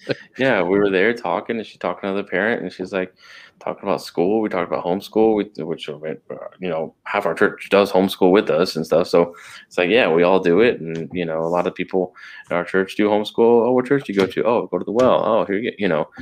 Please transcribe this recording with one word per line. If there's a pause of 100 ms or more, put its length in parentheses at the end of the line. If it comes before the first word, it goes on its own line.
(380)
Yeah,
we
were
there
talking,
and
she
talked
to
another
parent,
and
she's,
like, (460)
talking
about
school.
We
talked
about
homeschool,
we,
which,
you
know, (100)
half
our
church
does
homeschool
with
us
and
stuff.
So (340)
it's
like,
yeah,
we
all
do
it.
And,
you
know,
a
lot
of
people (360)
in
our
church
do
homeschool.
"Oh,
what
church
do
you
go
to?"
"Oh,
go
to
the
Well."
"Oh,
here
you
go,"
you
know, (120)